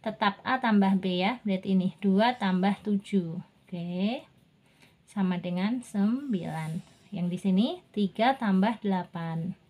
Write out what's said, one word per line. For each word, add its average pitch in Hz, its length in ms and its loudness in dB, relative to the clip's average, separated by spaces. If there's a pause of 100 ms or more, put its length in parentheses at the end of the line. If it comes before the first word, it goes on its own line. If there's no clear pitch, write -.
Tetap 208 400 -2
A 254 160 0
tambah 202 400 4
B 180 240 0
ya, 233 240 0
berarti 190 320 0
ini 185 240 0
dua 202 400 4
tambah 190 400 2
tujuh. 196 560 -2
Oke, 185 880 -6 (800)
sama 185 320 -2
dengan 180 400 -2
sembilan. 196 1040 -2 (320)
Yang 175 160 -4
di 180 80 -4
sini 190 280 2 (280)
tiga 214 400 2
tambah 208 480 0
delapan. 170 720 -4 (160)